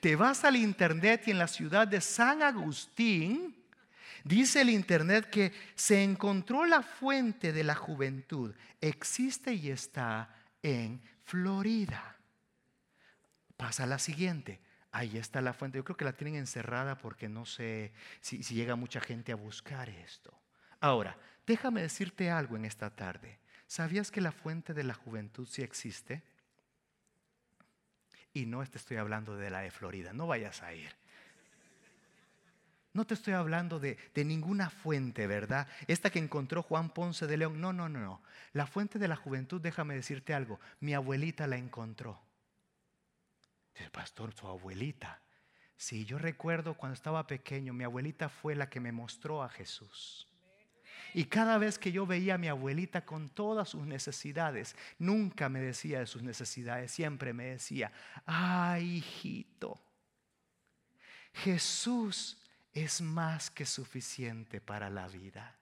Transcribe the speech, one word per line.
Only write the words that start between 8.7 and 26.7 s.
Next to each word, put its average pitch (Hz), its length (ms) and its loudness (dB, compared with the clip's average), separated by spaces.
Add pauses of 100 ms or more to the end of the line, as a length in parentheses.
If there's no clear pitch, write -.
Existe 247 720 0
y 151 160 -2
está 117 680 -2 (260)
en 123 400 0 (220)
Florida. 196 960 0 (1400)
Pasa 117 300 -2
la 135 120 0
siguiente. 156 640 -2 (320)
Ahí 113 260 -4
está 113 220 -4
la 127 140 2
fuente. 135 240 -6
Yo 135 80 -6
creo 185 100 -6
que - 80 -4
la 135 140 -2
tienen 151 180 -6
encerrada 127 640 -4
porque 113 320 -10
no 113 160 -8
sé 110 480 -6 (260)
si, - 240 -8
si 120 120 -6
llega 120 200 0
mucha 123 240 -6
gente 117 320 -6
a 113 40 -2
buscar 110 520 -10
esto. - 500 -18 (440)
Ahora, 117 360 4 (300)
déjame 226 340 2
decirte 180 480 -2
algo 139 280 -2
en 110 80 -4
esta 107 280 -6
tarde. - 460 -10 (280)
¿Sabías 175 440 -2
que - 80 -4
la 170 140 0
fuente 160 400 -6
de 147 100 -2
la 123 120 -2
juventud 113 520 -10
sí - 140 -8
existe? - 640 -8 (2250)